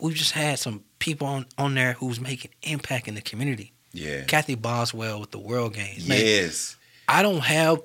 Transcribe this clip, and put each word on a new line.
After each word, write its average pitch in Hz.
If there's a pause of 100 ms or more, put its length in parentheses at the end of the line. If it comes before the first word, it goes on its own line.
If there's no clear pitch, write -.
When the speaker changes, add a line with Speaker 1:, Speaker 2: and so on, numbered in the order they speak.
Speaker 1:
we've 160
just 160
had 151
some 107 (180)
people 147
on, 135 (120)
on 139
there 127
who's 120
making 131 (120)
impact 139
in 107
the 104
community. 113 (200)
Speaker 2:
Yeah. 87
Speaker 1:
Kathy 147
Boswell 113
with 104
the 113
World 110
Games. 101
Man, 127
Speaker 2:
Yes. 101 (320)
Speaker 1:
I 160
don't 196
have 160